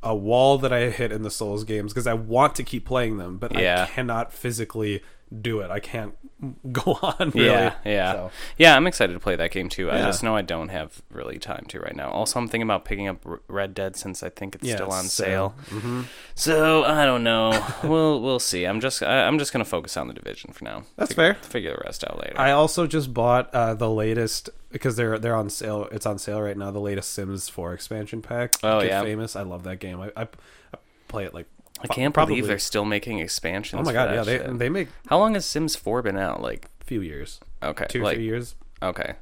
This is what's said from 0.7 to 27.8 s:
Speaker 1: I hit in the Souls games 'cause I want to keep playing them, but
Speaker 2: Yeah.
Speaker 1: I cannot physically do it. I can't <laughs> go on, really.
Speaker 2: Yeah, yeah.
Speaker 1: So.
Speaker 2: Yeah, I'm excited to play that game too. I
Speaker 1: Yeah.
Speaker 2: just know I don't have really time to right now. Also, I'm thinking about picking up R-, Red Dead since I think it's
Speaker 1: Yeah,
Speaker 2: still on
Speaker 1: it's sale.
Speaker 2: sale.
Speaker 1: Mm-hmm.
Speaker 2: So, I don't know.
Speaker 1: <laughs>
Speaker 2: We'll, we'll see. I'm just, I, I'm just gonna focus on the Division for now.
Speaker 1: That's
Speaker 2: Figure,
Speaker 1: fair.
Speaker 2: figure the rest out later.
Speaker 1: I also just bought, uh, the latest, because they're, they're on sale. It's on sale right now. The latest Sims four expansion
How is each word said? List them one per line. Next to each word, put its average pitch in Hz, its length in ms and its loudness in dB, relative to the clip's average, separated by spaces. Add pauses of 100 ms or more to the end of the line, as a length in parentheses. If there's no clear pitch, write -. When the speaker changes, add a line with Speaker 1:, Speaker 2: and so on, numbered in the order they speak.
Speaker 1:
I 123 200 2
hit 110 200 -2
in 107 120 -4
the 107 80 -4
Souls 107 340 -4
games 107 280 -2
'cause 123 140 0
I 117 60 2
want 113 420 4
to 135 80 -4
keep - 220 -6
playing 120 320 0
them, 90 200 -8
but 117 200 -6
Speaker 2:
Yeah. 90 260 4
Speaker 1:
I - 40 0
cannot 120 440 -2
physically 110 720 -4 (380)
do 110 180 -2
it. 92 100 -6
I 98 100 -4
can't 107 360 -8 (260)
<laughs> 131 300 -10
go - 320 2
on, 180 320 2
really. 117 120 6
Speaker 2:
Yeah, 98 260 4 (120)
yeah. 98 280 2
Speaker 1:
So. 92 180 -6 (260)
Speaker 2:
Yeah, 160 180 12
I'm 151 120 6
excited 101 260 2
to 85 60 -6
play 92 160 0
that 82 160 0
game 92 180 -2
too. 90 220 -2
I 71 60 2
Speaker 1:
Yeah. 98 80 2
Speaker 2:
just 101 180 0
know 113 120 2
I 104 60 2
don't 85 280 -4
have 78 320 -8 (100)
really - 260 -10
time - 300 -10
to - 140 -12
right - 140 -8
now. 69 140 -6
Also, 110 300 -2
I'm 120 80 -2
thinking 113 160 -2
about 110 220 0
picking 101 240 -4
up 92 80 -6 (100)
R-, - 200 -10
Red 98 280 -4
Dead 95 200 -4
since - 280 -8
I 90 60 -8
think 98 260 -12
it's 95 100 -10
Speaker 1:
Yeah, 120 120 -2
Speaker 2:
still 95 140 -4
on 92 140 -2
Speaker 1:
it's 95 80 -4
sale. 95 400 0 (140)
Speaker 2:
sale. 101 100 -8
Speaker 1:
Mm-hmm. 120 240 -4 (320)
Speaker 2:
So, 156 520 6
I 151 200 6
don't 123 180 4
know. 113 280 4 (220)
Speaker 1:
<laughs> - 100 -8
Speaker 2:
We'll, 156 380 4
we'll 127 180 2
see. 90 260 0
I'm 101 140 0
just, 131 240 -2
I, 123 240 6
I'm 143 100 4
just 143 160 -2
gonna 120 120 0
focus - 320 -4
on 69 100 -4
the 60 80 -12
Division - 360 -12
for - 120 -16
now. 53 200 -10 (120)
Speaker 1:
That's - 180 -2
Speaker 2:
Figure, 170 220 6
Speaker 1:
fair. - 80 -16
Speaker 2:
figure 90 320 -4
the - 100 -8
rest - 200 -10
out - 140 -8
later. - 200 -8
Speaker 1:
I 135 120 6
also 156 360 4
just 139 260 0
bought, 120 400 4
uh, 117 220 4
the 113 140 0
latest, 110 600 0 (220)
because 123 240 -2
they're, 113 240 0
they're 113 160 0
on 107 160 0
sale. 107 400 -4
It's 110 160 -4
on 101 100 -2
sale 104 240 -4
right 101 160 -2
now. 98 140 -6
The 101 80 -4
latest 101 340 -2
Sims 95 360 -6
four 87 240 -6
expansion 107 500 -8